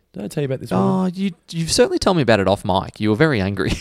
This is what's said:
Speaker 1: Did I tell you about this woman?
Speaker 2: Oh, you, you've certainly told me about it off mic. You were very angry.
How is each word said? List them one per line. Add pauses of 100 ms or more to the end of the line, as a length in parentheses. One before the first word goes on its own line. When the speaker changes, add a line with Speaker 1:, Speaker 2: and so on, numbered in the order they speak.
(140)
Speaker 1:
Did
I
tell
you
about
this
woman?
Speaker 2:
Oh,
you, (180)
you've
certainly
told
me
about
it
off
mic.
You
were
very
angry.